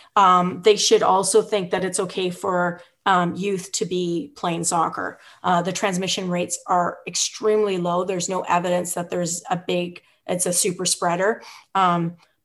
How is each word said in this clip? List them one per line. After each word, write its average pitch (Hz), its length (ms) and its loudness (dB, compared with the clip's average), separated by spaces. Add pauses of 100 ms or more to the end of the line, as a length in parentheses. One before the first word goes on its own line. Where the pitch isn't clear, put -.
(160)
um, 185 480 6
they 214 120 8
should 220 260 4
also 190 400 4
think 208 300 -2
that 185 140 0
it's 180 140 -2
okay 185 300 -2
for, 175 520 -2 (260)
um, 180 280 2
youth 185 380 -4
to - 120 -2
be 170 500 -4
playing 170 280 -4
soccer. 170 560 -2 (220)
Uh, 175 200 2
the 175 120 -2
transmission 185 560 -2
rates 175 380 -4
are 175 400 0
extremely 214 680 0
low. 175 260 0
There's 185 260 -4
no 185 120 -2
evidence 175 520 0
that 175 160 -6
there's 175 400 -4
a 175 80 -2
big, 175 440 -4 (260)
it's 180 180 -2
a 180 80 -2
super 180 320 -2
spreader. 190 560 0 (320)
Um, 175 440 2 (280)